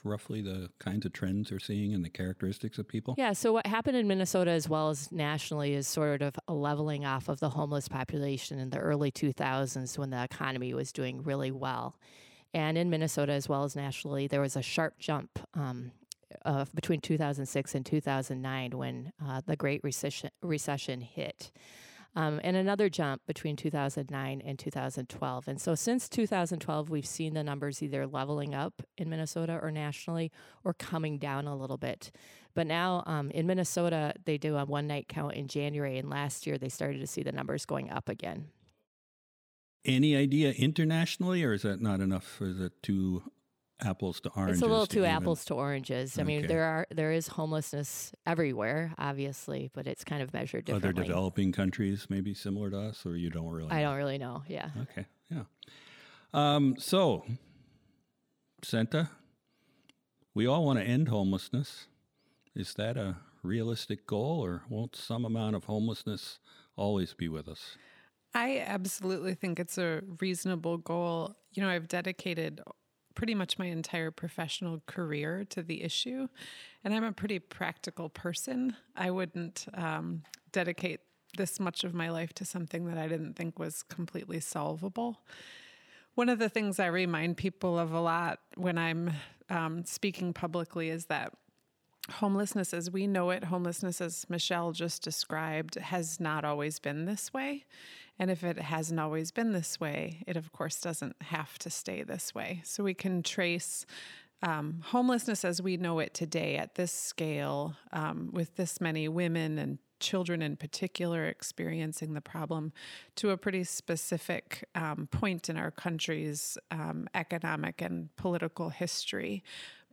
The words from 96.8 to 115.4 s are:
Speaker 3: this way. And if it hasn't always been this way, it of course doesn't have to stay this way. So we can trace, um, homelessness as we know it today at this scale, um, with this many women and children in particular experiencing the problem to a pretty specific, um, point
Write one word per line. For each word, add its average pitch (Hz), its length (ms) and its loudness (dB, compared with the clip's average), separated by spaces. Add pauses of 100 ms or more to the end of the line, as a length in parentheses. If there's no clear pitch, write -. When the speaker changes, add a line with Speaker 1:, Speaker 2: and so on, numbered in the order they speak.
Speaker 3:
this 202 280 -4
way. 277 300 -4 (560)
And 185 100 2
if 175 140 0
it 175 160 0
hasn't 160 400 0
always 156 320 0
been 233 220 2
this 170 260 -2
way, 160 480 -4
it 175 100 -2
of 160 140 -6
course - 300 -4
doesn't 160 420 -6
have 156 360 -4
to 165 120 -8
stay - 320 -4
this - 320 -6
way. 165 280 -4
So - 200 -4
we 196 100 2
can 185 300 0
trace, - 640 0 (560)
um, 160 400 0
homelessness 247 600 2
as 175 200 0
we 185 140 2
know 170 200 2
it - 160 0
today 156 440 0
at - 180 -4
this 180 160 0
scale, 147 840 -2 (160)
um, 156 400 -2
with 165 240 -2
this - 240 -2
many 156 280 0
women 165 500 2
and 139 220 -2 (200)
children 175 420 0
in 147 160 -2
particular 170 680 -2
experiencing 160 880 -4
the 151 80 -4
problem 156 520 -4 (420)
to 208 160 2
a 185 60 2
pretty 185 260 0
specific, - 1120 -4
um, 156 320 -2
point 185 420 0